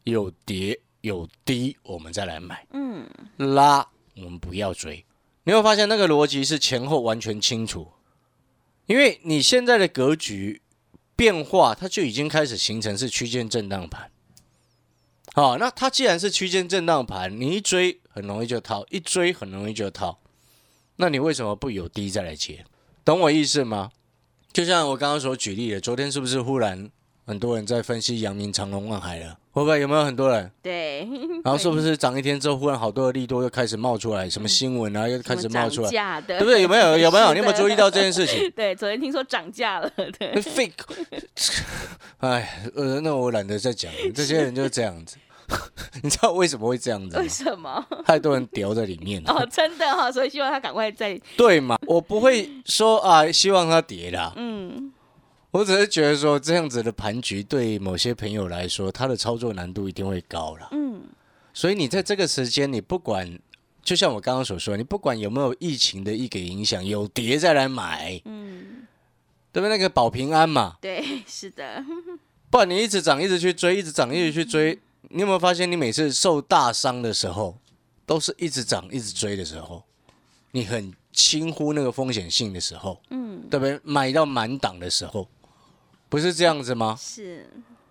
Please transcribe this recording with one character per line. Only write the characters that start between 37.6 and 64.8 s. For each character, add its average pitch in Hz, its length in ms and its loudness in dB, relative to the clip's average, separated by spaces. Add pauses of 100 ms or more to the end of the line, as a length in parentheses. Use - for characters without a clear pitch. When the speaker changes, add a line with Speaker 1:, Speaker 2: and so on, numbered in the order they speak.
Speaker 1:
意 214 60 4
到 202 160 8
这 190 100 2
件 190 120 4
事 175 140 2
情？ 370 240 0
Speaker 2:
<laughs> - 40 -16
对， 202 200 0
昨 202 140 -4
天 220 120 -4
听 277 100 -4
说 277 140 -2
涨 202 260 -6
价 202 300 -4
了， 156 100 -4 (280)
对。 190 220 -4
Speaker 1:
Fake。 240 320 -2 (1500)
哎， 120 440 -2 (140)
呃， 139 240 -2
那 156 140 0
我 123 180 0
懒 107 140 0
得 104 120 -2
再 123 140 0
讲 87 200 -8
了， - 200 -4
这 139 120 -2
些 151 180 2
人 127 120 -2
就 135 140 0
这 123 140 -2
样 87 220 -6
子。 - 120 -20 (340)
<laughs> - 500 -10
你 143 80 -4
知 - 100 -2
道 233 120 4
为 180 160 2
什 143 100 -2
么 110 120 -2
会 123 100 0
这 120 140 -4
样 101 80 -6 (100)
子 - 60 -6
吗？ - 60 -2
Speaker 2:
为 339 60 -4
什 277 280 -6
么？ 160 300 -8 (200)
Speaker 1:
太 156 140 8
多 147 140 2
人 127 120 0
屌 104 260 -4
在 113 120 0
里 95 140 -6
面 92 260 -6
了。 - 80 0
Speaker 2:
哦， - 180 2
真 330 260 0
的 285 140 0
哦， 359 220 0
所 262 120 0
以 247 60 -2
希 285 100 -6
望 277 80 0
他 208 120 -4
赶 151 120 -8
快 214 200 -2
再 202 280 -6 (160)
Speaker 1:
对 220 220 8
嘛， 123 180 0 (120)
我 170 120 4
不 208 200 -2
会 247 280 4 (160)
说 220 360 4
啊， 165 320 8
希 185 180 4
望 180 180 6
他 165 140 6
跌 87 300 -8
啦。 87 240 -4
Speaker 2:
嗯。 233 560 -10 (600)
Speaker 1:
我 196 120 2
只 190 120 2
是 202 120 4
觉 160 140 2
得 147 140 4
说， 147 220 4
这 147 160 0
样 160 160 0
子 120 100 -2
的 113 120 -2
盘 107 280 -4
局 101 220 -4
对 113 340 0
某 95 200 -4
些 120 180 0
朋 98 160 -6
友 104 160 -4
来 87 220 -6
说， 95 240 -4
他 131 160 -4
的 127 80 -2
操 117 200 -2
作 117 160 -4
难 90 220 -8
度 98 140 -6
一 92 40 -8
定 95 140 -6
会 95 220 -4
高 78 260 -8
啦。 80 160 -18
Speaker 2:
嗯。 277 320 -6 (500)
Speaker 1:
所 - 160 0
以 196 60 2
你 170 140 0
在 185 120 -2
这 208 140 -2
个 190 140 0
时 131 180 -2
间， 139 260 0
你 117 80 -2
不 180 160 -4
管， 92 400 -4 (460)
就 - 140 0
像 170 180 4
我 104 60 -6
刚 127 160 0
刚 131 80 0
所 101 120 -6
说， 101 200 -4
你 110 80 -4